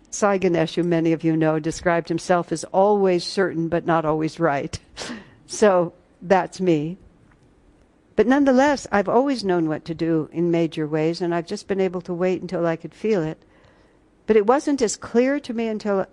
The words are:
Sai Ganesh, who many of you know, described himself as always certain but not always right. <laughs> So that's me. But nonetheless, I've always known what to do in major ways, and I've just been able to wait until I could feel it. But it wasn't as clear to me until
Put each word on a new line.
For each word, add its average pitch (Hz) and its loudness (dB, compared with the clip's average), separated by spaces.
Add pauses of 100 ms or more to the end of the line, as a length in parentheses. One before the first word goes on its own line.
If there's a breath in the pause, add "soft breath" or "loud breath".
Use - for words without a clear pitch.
(120)
Sai 202 0
Ganesh, 170 0
who 170 0
many 165 0
of 160 -2
you 160 2
know, 160 2
described 165 -2
himself 170 -2
as 160 -6
always 190 2
certain 165 -2
but 165 -2
not 165 2
always 156 -2
right. 147 -2 (160)
<laughs> 240 -12 (280 loud breath)
So 180 2 (280)
that's 180 0
me. 170 0 (1160)
But 220 2
nonetheless, 269 2
I've 190 0
always 254 0
known 175 0
what 151 -4
to 165 -8
do 160 -2
in 170 0
major 165 0
ways, 156 -2
and 170 -2
I've 170 -4
just - -12
been 196 -2
able 180 -2
to 185 -8
wait 185 -2
until 170 -4
I 165 0
could - -14
feel 214 0
it. 156 -6 (840 soft breath)
But 214 4
it 202 2
wasn't 277 2
as 214 0
clear 262 0
to 254 -10
me 226 -4
until 202 -2